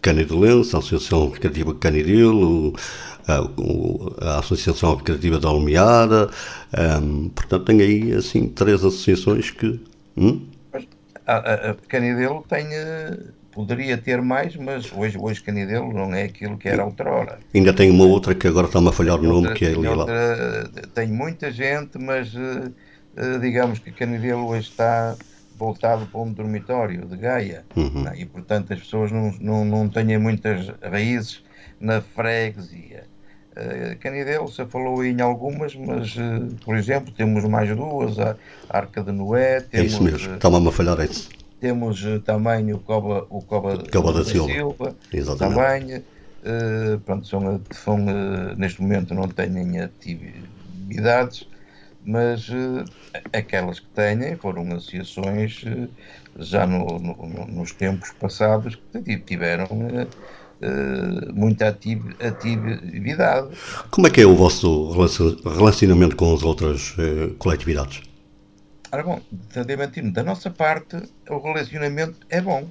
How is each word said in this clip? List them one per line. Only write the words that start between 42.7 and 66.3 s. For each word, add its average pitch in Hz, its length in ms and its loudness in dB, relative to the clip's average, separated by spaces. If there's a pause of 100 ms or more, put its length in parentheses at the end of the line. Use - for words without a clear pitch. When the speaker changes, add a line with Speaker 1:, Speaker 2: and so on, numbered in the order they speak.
Speaker 2:
o 101 80 -4
Cova, 104 500 -2
o 98 120 -10
Cova, 98 500 -2
Speaker 1:
Cova 82 220 4
da 82 60 2
Speaker 2:
da 78 60 2
Speaker 1:
Silva. 82 280 0
Speaker 2:
Silva, 143 420 -6 (160)
Speaker 1:
Exatamente. 98 460 -2
Speaker 2:
também, 131 460 -2 (420)
eh, 110 600 -2
pronto, 98 220 -6
são, 98 320 -2 (120)
são, - 260 -2 (120)
eh, 98 460 -4
neste 92 260 -4
momento 98 320 0
não 92 140 -2
têm 90 500 -4 (680)
atividades, 110 1000 -2 (580)
mas, 117 440 -2
eh, 127 680 -8 (180)
aquelas 92 420 -4
que - 80 -20
têm 110 500 -2
foram 90 260 -6 (100)
associações, 98 920 -6
eh, 120 220 -6 (500)
já - 280 0
no, 90 200 0 (140)
no, 87 160 -8 (120)
no, - 200 -12
nos 85 260 -10
tempos 95 380 -4
passados 107 680 -2 (120)
que 233 100 -10
ti-, 110 180 -4
tiveram, 87 480 -4 (260)
eh, 123 140 -4 (540)
eh, 65 720 -4
muita 107 360 2
ati-, 110 320 -6 (180)
atividade. 117 1300 -4 (420)
Speaker 1:
Como 185 160 8
é - 20 10
que 123 120 8
é 107 40 12
o 95 100 12
vosso 82 560 4
relacion-, 85 440 4 (100)
relacionamento 87 720 6
com 82 180 4